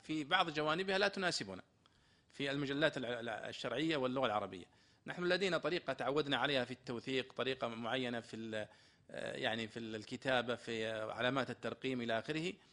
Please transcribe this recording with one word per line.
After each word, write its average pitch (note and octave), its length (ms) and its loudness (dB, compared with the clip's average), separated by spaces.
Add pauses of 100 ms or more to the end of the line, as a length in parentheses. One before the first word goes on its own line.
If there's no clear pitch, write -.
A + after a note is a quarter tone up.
في D#3 220 -2
بعض F3 260 4
جوانبها D#3+ 480 2
لا G3+ 100 6
تناسبنا D#3+ 540 -2 (680)
في C#3+ 180 -2
المجلات C#3+ 480 2
الع-، A#2+ 220 -2
الع-، A2+ 280 -6
الشرعية C#3 480 -2
واللغة B2+ 300 2
العربية. G2 380 0 (420)
نحن F3+ 180 -4
لدينا F3+ 340 2
طريقة D#3+ 340 -2
تعودنا C#3 440 2
عليها C3 280 4
في A#2 60 -6
التوثيق، B2+ 640 -4
طريقة B2+ 360 0
معينة A#2 520 -2
في A2+ 160 -10
ال-، A2 320 -4 (420)
آه، - 260 -6
يعني A2+ 320 0
في A#2+ 100 -10
ال-، A2 160 -6
الكتابة، B2 600 0
في، A2+ 320 -2
آه، A2 260 -4
علامات B2 380 2
الترقيم B2 500 -4
إلى A2+ 180 2
آخره، D#3 340 -2 (200)